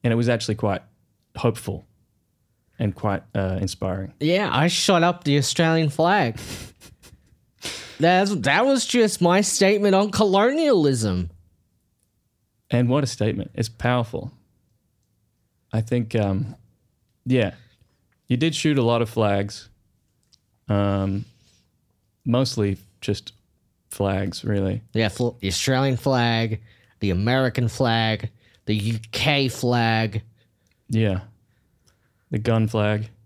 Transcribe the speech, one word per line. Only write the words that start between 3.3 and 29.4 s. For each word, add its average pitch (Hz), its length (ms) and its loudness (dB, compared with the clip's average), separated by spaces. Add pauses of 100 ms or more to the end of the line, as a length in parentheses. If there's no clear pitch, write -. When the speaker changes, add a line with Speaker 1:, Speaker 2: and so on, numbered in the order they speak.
Speaker 1:
uh, 92 260 -2
inspiring. 95 600 -6
Speaker 2:
Yeah, 180 300 0
I 151 180 2
shot 175 340 2
up 175 220 0
the 143 140 2
Australian 160 520 0
flag. 165 520 0
<laughs> - 1600 -18
That's, 185 360 4
that 151 300 2
was 269 220 2
just 220 340 2
my 180 220 4
statement 196 520 2
on 202 160 2
colonialism. 185 1200 2 (1400)
Speaker 1:
And 120 180 2
what 139 160 2
a - 20 -4
statement. - 460 -4
It's - 160 -4
powerful. - 640 -4 (1400)
I 113 120 -2
think, 113 340 -4
um, 98 400 -2 (680)
yeah, 123 260 2 (760)
you 123 120 0
did 156 160 0
shoot 147 240 2
a 127 40 2
lot 117 200 4
of 110 80 -2
flags, 101 580 0 (1000)
um, 101 560 0 (1000)
mostly 113 540 0 (240)
just - 320 -6 (560)
flags, 98 560 -4
really. 101 340 -2 (140)
Speaker 2:
Yeah, 113 140 2
fl-, 120 320 -4
the 98 80 -4
Australian 131 500 0
flag, 117 640 0 (380)
the 101 100 -2
American 120 580 0
flag, 113 640 0 (340)
the 107 120 -2
U 110 220 -2 (140)
K 143 360 0